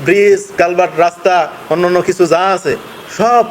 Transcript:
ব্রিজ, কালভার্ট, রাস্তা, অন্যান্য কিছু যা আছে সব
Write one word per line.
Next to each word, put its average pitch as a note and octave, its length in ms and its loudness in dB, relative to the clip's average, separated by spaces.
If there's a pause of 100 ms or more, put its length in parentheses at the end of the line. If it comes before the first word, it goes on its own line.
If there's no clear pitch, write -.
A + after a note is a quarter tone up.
ব্রিজ, G3 540 2
কালভার্ট, F3 420 0
রাস্তা, F3 520 0 (180)
অন্যান্য F3+ 320 2
কিছু F3+ 240 0
যা E3 140 2
আছে F3+ 380 -2 (400)
সব A#3 340 2